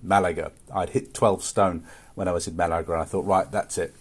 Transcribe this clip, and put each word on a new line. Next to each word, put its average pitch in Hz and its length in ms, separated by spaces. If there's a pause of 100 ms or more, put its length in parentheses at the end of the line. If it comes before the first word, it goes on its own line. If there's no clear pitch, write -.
Malaga. 87 480 (200)
I'd 92 180
hit - 240
twelve 113 280
stone 90 420 (300)
when 98 140
I 90 40
was 85 140
in 82 100
Malaga, 85 360
and 82 100
I - 20
thought, 95 200
"Right, 92 260
that's - 260
it. 87 240